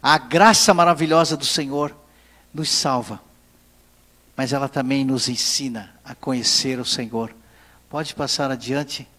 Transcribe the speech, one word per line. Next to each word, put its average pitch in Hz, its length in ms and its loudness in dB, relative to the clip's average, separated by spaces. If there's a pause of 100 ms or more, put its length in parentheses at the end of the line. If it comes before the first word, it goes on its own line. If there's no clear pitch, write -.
A 147 120 6
graça 202 560 6
maravilhosa 165 640 4
do - 80 -8
Senhor 147 500 -4 (580)
nos 151 160 -6
salva, 123 520 -2 (1120)
mas 135 160 -4
ela 139 160 -2
também 135 380 -2
nos 131 240 -2
ensina 117 760 -6
a - 100 -18
conhecer 127 640 -2
o 123 60 -8
Senhor. 113 500 -6 (560)
Pode 151 240 -8
passar 139 380 -4
adiante. 131 560 -6 (100)